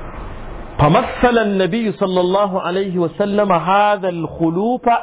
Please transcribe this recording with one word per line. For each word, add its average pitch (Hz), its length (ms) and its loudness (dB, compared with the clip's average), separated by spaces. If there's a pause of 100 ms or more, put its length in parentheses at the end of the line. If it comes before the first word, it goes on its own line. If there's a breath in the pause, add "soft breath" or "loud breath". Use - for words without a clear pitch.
(800)
فمثل 233 580 2
النبي 202 540 0
صلى 185 280 0
الله 185 420 2
عليه 180 360 -2
وسلم 202 540 0
هذا 190 560 2
الخلوف 170 760 -2 (180)